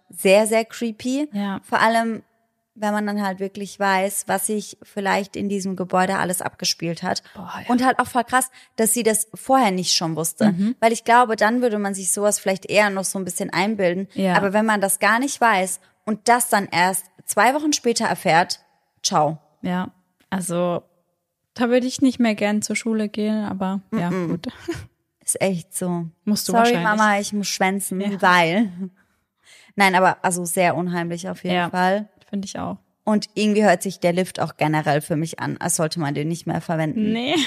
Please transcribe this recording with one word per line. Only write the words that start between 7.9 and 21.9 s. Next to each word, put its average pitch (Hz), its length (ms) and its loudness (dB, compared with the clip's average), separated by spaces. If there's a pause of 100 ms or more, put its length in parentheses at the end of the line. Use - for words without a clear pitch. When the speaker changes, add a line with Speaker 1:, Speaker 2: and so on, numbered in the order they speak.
Speaker 1:
auch 247 100 0
voll 240 160 0
krass, 254 280 -2 (240)
dass 220 180 2
sie 240 80 -2
das 220 320 2
vorher 254 380 2
nicht 185 240 0
schon 160 200 -2
wusste. 165 360 0
Speaker 2:
Mhm. 202 280 0
Speaker 1:
Weil 226 140 4
ich 220 100 -6
glaube, 233 320 4
dann 220 260 2
würde 214 180 0
man 202 160 -2
sich 190 160 -4
sowas 208 260 0
vielleicht - 320 -4
eher 208 220 4
noch 190 120 -4
so - 140 -6
ein 190 80 -4
bisschen 180 240 -6
einbilden. 190 640 0
Speaker 2:
Ja. 185 220 0
Speaker 1:
Aber 196 180 2
wenn 214 120 2
man 214 140 2
das 196 200 -2
gar 214 180 4
nicht 269 240 -2
weiß 190 380 2 (260)
und 214 240 -4
das 240 200 4
dann 202 220 2
erst 180 340 0 (200)
zwei 226 300 2
Wochen 302 180 0
später 226 320 -2
erfährt, 180 540 0 (420)
ciao. 156 380 0 (240)
Speaker 2:
Ja, 180 280 -4 (380)
also 175 540 -2 (720)
da 240 140 0
würde 247 180 2
ich - 140 -6